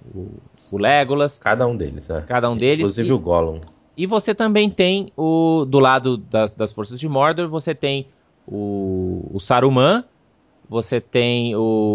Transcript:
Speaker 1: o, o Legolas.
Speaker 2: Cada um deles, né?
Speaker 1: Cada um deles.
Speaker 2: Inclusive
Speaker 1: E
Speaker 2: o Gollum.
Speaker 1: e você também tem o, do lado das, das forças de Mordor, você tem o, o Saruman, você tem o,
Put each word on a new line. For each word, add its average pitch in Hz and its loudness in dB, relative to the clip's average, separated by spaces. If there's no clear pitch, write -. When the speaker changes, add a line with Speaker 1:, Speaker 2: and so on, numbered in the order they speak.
Speaker 1:
o, 95 -12
o 98 -6
Legolas. 143 2
Speaker 2:
Cada 113 0
um 120 -2
deles, 73 -10
né? 80 -6
Speaker 1:
Cada 120 0
um 120 -2
deles. 139 2
Speaker 2:
Inclusive 113 -2
Speaker 1:
E - 2
Speaker 2:
o 120 2
Gollum. 82 0
Speaker 1:
e 170 -4
você 208 -2
também 214 2
tem 190 0
o, 160 2
do 139 4
lado 131 4
das, 110 0
das 107 -4
forças 110 -10
de 151 -6
Mordor, 156 0
você 156 -6
tem 139 -4
o, 95 -4
o 98 -6
Saruman, 135 4
você 117 -2
tem 120 0
o, 110 0